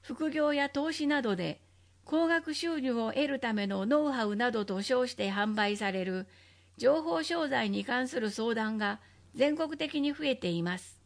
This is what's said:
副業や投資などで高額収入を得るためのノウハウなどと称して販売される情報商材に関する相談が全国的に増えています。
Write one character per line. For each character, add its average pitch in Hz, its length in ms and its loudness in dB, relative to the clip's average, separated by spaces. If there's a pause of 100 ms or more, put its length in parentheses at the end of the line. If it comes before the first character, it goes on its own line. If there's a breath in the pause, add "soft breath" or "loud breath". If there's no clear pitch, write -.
副 311 300 -4
業 294 220 2
や 277 160 2
投 285 220 0
資 302 160 -2
な 294 140 2
ど 214 160 2
で 165 240 -4 (420 soft breath)
高 330 240 2
額 330 260 0
収 330 280 -2
入 254 120 0
を 226 200 0
得 294 120 2
る 277 140 -2
た 233 140 0
め 202 140 0
の 196 180 -2
ノ 294 220 4
ウ 285 40 0
ハ 240 140 0
ウ 208 100 0
な 240 160 2
ど 214 140 0
と 196 160 -2
称 247 260 2
し 247 80 -8
て 196 160 -2
販 208 240 0
売 208 220 2
さ 202 160 -2
れ 185 100 -2
る 185 240 -4 (500 soft breath)
情 285 240 4
報 320 220 0
商 320 240 -2
材 240 220 0
に 202 160 -2
関 254 240 0
す 247 100 -4
る 214 120 -2
相 226 220 -2
談 220 240 -2
が 208 220 -2 (360 soft breath)
全 294 220 2
国 311 200 -2
的 294 240 -2
に 285 120 0
増 302 120 -6
え 262 100 2
て 180 140 -4
い 170 140 0
ま 180 140 -2
す。 - 280 -16